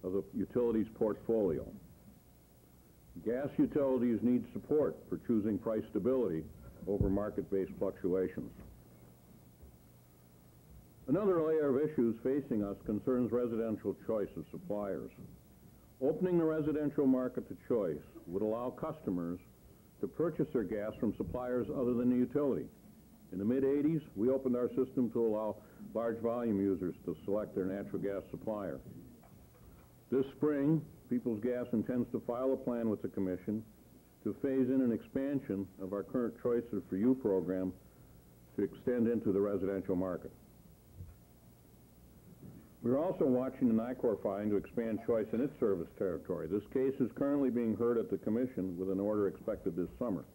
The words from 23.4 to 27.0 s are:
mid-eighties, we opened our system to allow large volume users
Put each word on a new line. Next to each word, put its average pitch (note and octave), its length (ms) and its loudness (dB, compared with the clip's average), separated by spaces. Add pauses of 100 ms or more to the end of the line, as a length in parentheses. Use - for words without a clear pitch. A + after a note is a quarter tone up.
mid-eighties, C#3+ 560 2 (160)
we A2 120 2
opened C3 280 2
our B2 140 0
system B2+ 420 0
to A#2 140 2
allow G#2+ 300 0 (380)
large A2+ 240 0
volume A2+ 420 0
users F#2 340 0 (100)